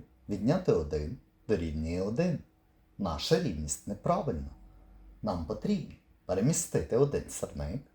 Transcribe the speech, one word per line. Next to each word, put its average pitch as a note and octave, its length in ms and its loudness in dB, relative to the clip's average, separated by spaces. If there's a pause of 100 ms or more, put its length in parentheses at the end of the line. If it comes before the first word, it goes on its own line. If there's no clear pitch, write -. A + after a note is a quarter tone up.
(280)
відняти A2 440 2
один D#2 460 0 (300)
дорівнює E2 540 0
один. B2 360 0 (600)
Наша F2+ 420 2
рівність D2+ 460 -4
неправильна. - 640 -2 (720)
Нам E2 240 -2
потрібно F3+ 480 -2 (320)
перемістити G#2 720 2
один C#3 340 2
сірник, D2+ 520 -6 (120)